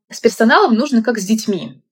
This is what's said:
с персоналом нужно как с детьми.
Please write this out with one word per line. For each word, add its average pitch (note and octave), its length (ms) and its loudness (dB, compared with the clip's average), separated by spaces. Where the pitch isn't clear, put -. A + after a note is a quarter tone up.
с - 120 -16
персоналом B3+ 540 2
нужно A#3+ 280 0
как A3+ 160 -2
с F#3+ 60 -6
детьми. F#3+ 680 -4